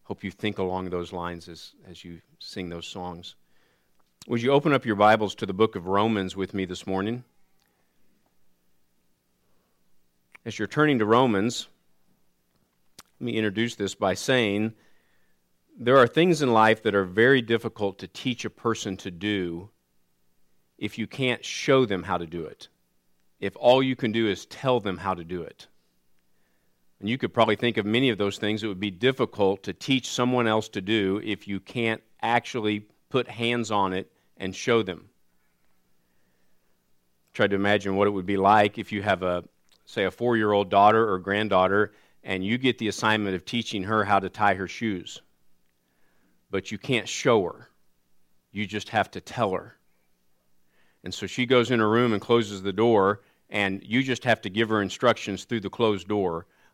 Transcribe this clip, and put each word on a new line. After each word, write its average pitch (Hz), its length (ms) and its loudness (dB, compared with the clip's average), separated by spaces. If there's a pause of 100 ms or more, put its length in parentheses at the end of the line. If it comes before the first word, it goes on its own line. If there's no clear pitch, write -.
hope - 200 -14
you 98 60 -6
think 101 300 -6
along 92 320 -4
those 87 200 -6
lines 87 380 -10
as, - 240 -20 (160)
as 87 160 -20
you 85 160 -18 (160)
sing 90 320 -12
those 85 180 -12
songs. 87 460 -12 (920)
Would 117 160 -4
you 131 80 2
open 143 220 4
up 127 120 0
your 107 100 0
Bibles 107 380 4
to 104 140 -8
the 98 60 -4
book 110 220 0
of 87 120 -8
Romans 98 480 0
with 95 180 -6
me 95 120 -4
this 87 200 -12
morning? 101 380 -4 (3250)
As 113 140 -10
you're 104 80 -4
turning 147 320 2
to 107 60 2
Romans, 113 640 2 (1500)
let 131 60 -10
me 120 100 -4
introduce 110 380 -2
this 98 220 -6
by 95 180 0
saying 110 600 0 (1040)
there 127 220 4
are 120 100 8
things 160 360 2
in 123 100 2
life 110 300 4
that 104 100 0
are 98 120 2
very 117 360 4
difficult 107 560 -4
to 95 100 -14
teach - 380 -8
a 104 60 -8
person 110 460 -4
to - 120 -12
do 90 640 -4 (1040)
if - 220 -8
you 107 80 -6
can't 127 360 -2
show 135 440 2
them 92 160 -2
how 90 160 -2
to 87 80 -8
do 80 180 -8
it, - 220 -18 (720)
if 98 180 -6
all 131 260 6
you 131 120 -2
can 113 180 -2
do 113 140 2
is 95 180 -4
tell 127 340 -2
them 98 180 -6
how 95 160 -4
to 87 120 -10
do 87 160 -8
it. - 260 -16 (1300)
And 101 80 -6
you 127 80 -2
could 117 160 -4
probably 110 240 4
think 120 180 0
of 104 100 0
many 120 240 2
of 107 80 0
those 101 200 -2
things 107 240 -2
that 110 80 -4
would 92 100 -8
be 101 120 -4
difficult 101 720 0
to 95 100 -8
teach 131 340 -2
someone 123 400 0
else 110 220 0
to 101 120 -8
do 101 440 0
if 104 200 -8
you 98 140 -8
can't 113 420 -4 (200)
actually 110 640 -2 (240)
put 127 180 -2
hands 117 420 -4
on 98 220 2
it 95 180 -6 (280)
and 95 180 -8
show 117 260 2
them. 95 280 -8 (2250)
Try 107 140 2
to 98 80 0
imagine 98 420 2
what 101 100 4
it 104 40 2
would 95 140 -4
be 98 120 -2
like 104 400 6
if 107 160 -10
you 101 80 -4
have 95 220 0
a, 90 200 -2 (420)
say, 101 200 -4
a 92 60 -2
four-year-old 107 580 0
daughter 107 420 6
or 92 80 -2
granddaughter, 98 760 2 (300)
and 95 220 -4
you 113 120 -2
get 127 200 0
the 113 100 -4
assignment 104 480 0
of 87 80 -6
teaching 110 400 -6
her 107 220 0
how 98 140 4
to 95 100 -6
tie 104 260 0
her 92 140 -6
shoes. - 520 -8 (1300)
But 95 220 -6
you 104 60 -10
can't 117 320 -4
show 113 340 2
her. - 240 -10 (840)
You 101 120 -6
just 101 240 -8
have 104 220 0
to 98 80 -12
tell 107 320 -4
her. - 240 -8 (1300)
And 92 100 -10
so - 140 -10
she 127 180 -4
goes 120 240 4
in 120 120 2
her 107 80 2
room 117 240 2
and 98 80 -2
closes 104 420 0
the 98 80 -4
door, 104 520 2 (260)
and 98 340 -2
you 120 180 -2
just 131 220 -4
have 117 180 2
to 104 80 -8
give 107 200 -2
her 107 120 0
instructions 101 600 -2
through 117 160 -6
the 95 100 -8
closed 101 380 -2
door 92 400 -4 (260)